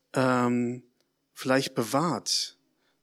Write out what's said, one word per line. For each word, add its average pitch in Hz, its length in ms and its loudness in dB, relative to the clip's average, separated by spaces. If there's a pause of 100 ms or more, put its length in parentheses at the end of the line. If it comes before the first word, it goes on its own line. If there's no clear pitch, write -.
(120)
ähm, 123 680 0 (500)
vielleicht 135 420 0
bewahrt, 135 840 -2 (460)